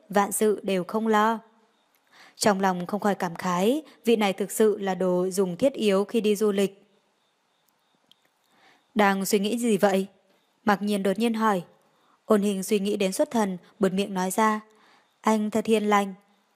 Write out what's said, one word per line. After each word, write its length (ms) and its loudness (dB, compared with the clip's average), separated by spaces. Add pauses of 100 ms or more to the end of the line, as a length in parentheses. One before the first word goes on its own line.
vạn 240 0
sự 300 0
đều 220 -2
không 220 -4
lo. 320 2 (960)
Trong 240 2
lòng 260 0
không 140 -6
khỏi 140 0
cảm 200 -4
khái, 480 -2 (220)
vị 120 4
này 160 0
thực 180 -8
sự 280 2
là 160 -2
đồ 340 0
dùng 280 -2
thiết 160 2
yếu 320 0
khi 160 -2
đi 160 2
du 160 0
lịch. 320 -2 (2000)
Đang 320 2
suy 120 2
nghĩ 200 -2
gì 180 2
vậy? 300 2 (580)
Mạc 180 0
Nhiên 200 -2
đột 160 0
nhiên 160 0
hỏi. 280 0 (600)
Ôn 180 2
Hình 200 -2
suy 160 0
nghĩ 180 -2
đến 160 -2
xuất 180 -2
thần, 280 -2 (200)
buột 140 2
miệng 220 -4
nói 160 -2
ra, 300 2 (600)
anh 300 0
thật 160 -2
hiền 220 2
lành. 260 2 (420)